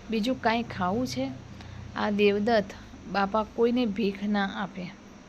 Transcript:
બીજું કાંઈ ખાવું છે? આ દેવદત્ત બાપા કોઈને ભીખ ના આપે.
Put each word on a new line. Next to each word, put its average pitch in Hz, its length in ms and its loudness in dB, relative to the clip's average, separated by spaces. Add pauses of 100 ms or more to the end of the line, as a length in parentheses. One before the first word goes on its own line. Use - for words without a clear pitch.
બીજું 233 320 0
કાંઈ 233 220 2
ખાવું 208 440 -2
છે? 262 240 -4 (640)
આ 214 140 0
દેવદત્ત 208 560 4 (460)
બાપા 196 320 2
કોઈને 240 420 2
ભીખ 196 380 0
ના 208 240 2
આપે. 190 440 -6 (380)